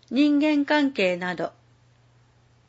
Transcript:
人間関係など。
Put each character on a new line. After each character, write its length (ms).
人 280
間 260
関 260
係 260
な 160
ど。 180